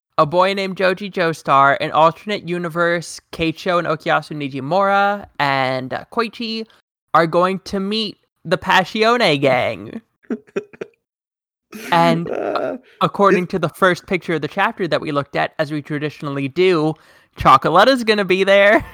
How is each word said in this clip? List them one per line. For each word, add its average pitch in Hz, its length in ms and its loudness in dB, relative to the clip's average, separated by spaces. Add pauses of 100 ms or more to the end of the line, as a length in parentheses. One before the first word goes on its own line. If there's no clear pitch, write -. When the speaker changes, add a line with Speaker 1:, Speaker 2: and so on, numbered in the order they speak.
(160)
Speaker 1:
a 156 80 4
boy 180 300 2
named 190 240 -6
Joji 190 320 -2
Joestar, 151 680 2
an 151 140 -4
alternate 165 560 0
universe, 170 720 -4 (120)
Keicho 170 460 -2
and 165 80 -4
Okuyasu 156 480 -2
Nijimura, 196 920 -2 (120)
and, 131 540 -2
uh, - 180 -8
Koichi 226 560 -6 (460)
are 165 140 0
going 180 340 0
to - 200 -8
meet 208 360 -6 (300)
the 170 100 -2
Passione 196 800 2
gang. 117 600 -2 (300)
Speaker 2:
<laughs> 214 100 -6 (1500)
Speaker 1:
And 170 400 2
Speaker 2:
Uh, - 460 -6 (240)
Speaker 1:
according 185 440 2
Speaker 2:
it 170 60 -12
Speaker 1:
to 190 80 -4
the 160 120 -2
first - 360 0
picture 180 280 -4
of 151 80 -4
the 151 60 -6
chapter 196 380 -2
that 147 140 0
we 156 100 -8
looked 143 260 -4
at, 156 220 -2
as 151 140 -4
we 151 80 -6
traditionally 143 680 -6
do, 160 460 2 (440)
Chocoletta's 240 680 4
gonna 208 220 0
be 185 180 2
there. 202 500 4